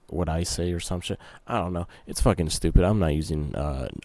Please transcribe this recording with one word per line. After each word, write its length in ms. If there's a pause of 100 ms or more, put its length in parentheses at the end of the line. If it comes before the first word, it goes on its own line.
what 200
I 140
say 300
or 60
some 220
shit. 160 (300)
I 100
don't 160
know. 140 (180)
It's 160
fucking 300
stupid. 320
I'm 160
not 160
using, 400
uh, 320 (180)